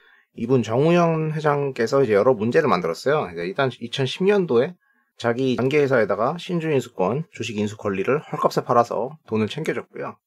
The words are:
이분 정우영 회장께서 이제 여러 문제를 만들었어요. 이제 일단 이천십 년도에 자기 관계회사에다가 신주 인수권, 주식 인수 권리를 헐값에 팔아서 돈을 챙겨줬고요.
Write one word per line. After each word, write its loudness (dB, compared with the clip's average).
이분 0
정우영 2
회장께서 0
이제 2
여러 6
문제를 2
만들었어요. 0
이제 -8
일단 -2
이천십 -4
년도에 2
자기 0
관계회사에다가 2
신주 -4
인수권, -2
주식 -10
인수 -2
권리를 -2
헐값에 -2
팔아서 0
돈을 -2
챙겨줬고요. -8